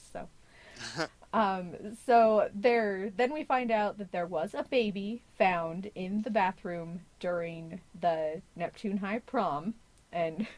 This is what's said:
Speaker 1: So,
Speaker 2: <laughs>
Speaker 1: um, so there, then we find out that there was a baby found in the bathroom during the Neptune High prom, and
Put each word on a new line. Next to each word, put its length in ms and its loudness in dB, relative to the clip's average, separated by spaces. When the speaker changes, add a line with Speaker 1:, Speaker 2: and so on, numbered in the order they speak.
Speaker 1:
So, 160 -12
Speaker 2:
<laughs> 100 -20
Speaker 1:
um, 720 -2
so 480 6
there, 640 2
then 160 2
we 120 -4
find 260 0
out 280 2
that 120 -10
there 160 -2
was 280 -2
a 100 -4
baby 580 0
found 560 0
in 280 -4
the 80 -4
bathroom 720 -2
during 600 -4
the 420 0
Neptune 420 -4
High 220 -4
prom, 540 -2
and 340 -2